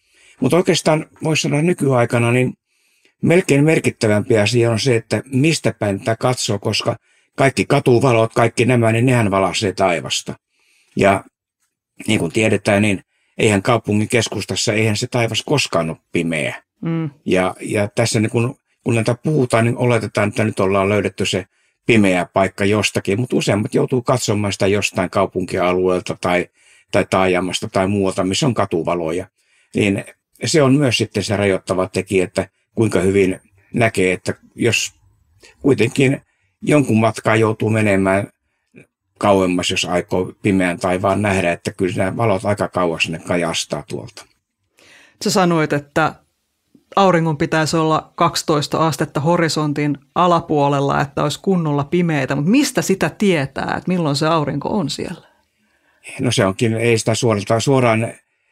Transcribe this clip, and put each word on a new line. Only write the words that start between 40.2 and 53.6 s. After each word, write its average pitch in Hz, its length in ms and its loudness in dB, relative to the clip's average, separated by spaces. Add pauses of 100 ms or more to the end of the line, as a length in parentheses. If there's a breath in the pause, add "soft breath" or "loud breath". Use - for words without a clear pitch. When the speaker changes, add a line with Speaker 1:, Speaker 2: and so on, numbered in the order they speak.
Speaker 1:
pimeän 92 360 0
taivaan 98 440 -2
nähdä, 95 300 0
että 90 200 -8
kyllä 92 240 -4
nämä 92 200 -2
valot 107 280 0
aika 101 240 -2
kauas 87 400 -2
ne 82 100 -8
kajastaa 82 720 -4
tuolta. - 380 -14 (1000 soft breath)
Speaker 2:
Sä 208 60 -2
sanoit, 165 420 2
että 143 420 -2 (840)
auringon 165 400 4
pitäisi 160 400 0
olla 156 380 0
kaksitoista 165 720 0
astetta 151 340 -4
horisontin 151 800 0 (160)
alapuolella, 143 840 2
että 143 220 -4
olisi 147 200 -4
kunnolla 156 420 0
pimeitä, 151 500 0
mutta 147 160 0
mistä 277 320 2
sitä 190 280 0
tietää, 165 640 -2